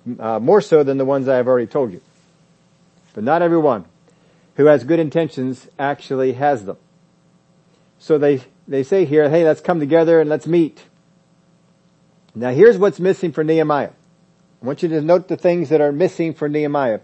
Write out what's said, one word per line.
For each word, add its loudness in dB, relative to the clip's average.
uh, -4
more 2
so 2
than -2
the 0
ones -2
I 2
have 0
already 0
told -4
you. -18
But -10
not 0
everyone 0
who 4
has 4
good 0
intentions -4
actually -4
has -2
them. -10
So -2
they, 0
they -4
say 0
here, 2
"Hey, 2
let's 2
come -2
together 4
and 0
let's -4
meet." -2
Now -6
here's 6
what's -2
missing -2
for -4
Nehemiah. 0
I -10
want -6
you -4
to -2
note 0
the -4
things -2
that 4
are 0
missing -4
for -6
Nehemiah, -2